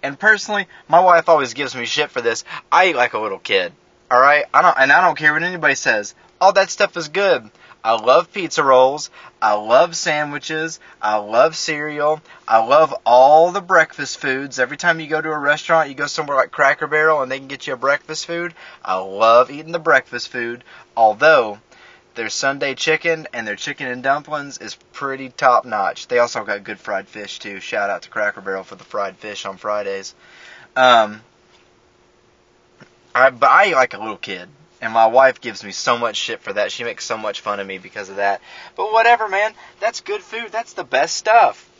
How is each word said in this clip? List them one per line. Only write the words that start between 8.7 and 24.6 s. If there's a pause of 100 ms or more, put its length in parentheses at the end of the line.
I
love
sandwiches. (200)
I
love
cereal. (240)
I
love (120)
all
the
breakfast
foods.
Every
time
you
go
to
a
restaurant,
you
go
somewhere
like
Cracker
Barrel
and
they
can
get
you
a
breakfast
food. (300)
I
love
eating
the
breakfast
food. (300)
Although, (560)
their
Sunday
chicken
and
their
chicken
and
dumplings
is (160)